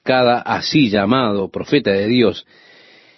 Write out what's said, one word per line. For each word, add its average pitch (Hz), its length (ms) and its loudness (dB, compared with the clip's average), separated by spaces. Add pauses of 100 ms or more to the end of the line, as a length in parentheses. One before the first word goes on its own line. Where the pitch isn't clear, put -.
cada 123 380 2
así 117 480 -2
llamado 104 600 0
profeta 110 400 -2
de 98 160 0
Dios 117 400 0 (720)